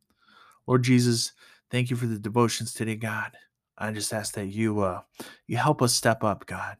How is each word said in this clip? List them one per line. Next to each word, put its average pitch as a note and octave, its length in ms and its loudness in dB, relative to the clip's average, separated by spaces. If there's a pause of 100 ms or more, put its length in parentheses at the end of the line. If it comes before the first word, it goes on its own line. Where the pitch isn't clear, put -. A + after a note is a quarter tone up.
(680)
Lord B2+ 160 4
Jesus, A#2+ 480 4 (400)
thank B2 180 0
you B2 60 -2
for B2 100 -4
the A2+ 140 -2
devotions A2+ 560 0
today, A2 200 -4
God. G#2+ 360 -8 (440)
I G#2 160 -6
just G#2 220 -6
ask G#2 220 -6
that G2+ 120 -4
you, G#2 340 0
uh, F#2+ 200 -2 (460)
you A#2 100 -2
help C#3 240 2
us B2 140 4
step - 280 2
up, G2+ 220 -2
God. - 340 -10